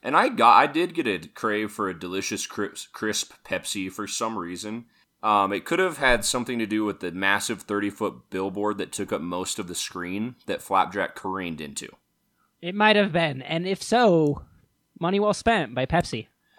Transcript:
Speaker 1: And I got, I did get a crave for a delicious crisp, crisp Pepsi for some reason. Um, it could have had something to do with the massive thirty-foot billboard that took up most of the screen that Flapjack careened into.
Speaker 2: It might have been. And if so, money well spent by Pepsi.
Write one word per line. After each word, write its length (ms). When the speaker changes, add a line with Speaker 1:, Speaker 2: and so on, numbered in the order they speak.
Speaker 1:
And 140
I 140
got, 260
I 100
did 280
get 120
a 220
crave 460
for 160
a 100
delicious 480
crisp, 460
crisp 400
Pepsi 460
for 160
some 320
reason. 460
Um, 300
it 140
could 140
have 180
had 260
something 340
to 80
do 200
with 160
the 100
massive 520
thirty-foot 680
billboard 480
that 160
took 180
up 80
most 400
of 80
the 80
screen 600
that 160
Flapjack 540
careened 440
into. 300
Speaker 2:
It 140
might 200
have 160
been. 300
And 260
if 160
so, 600
money 180
well 140
spent 420
by 100
Pepsi. 420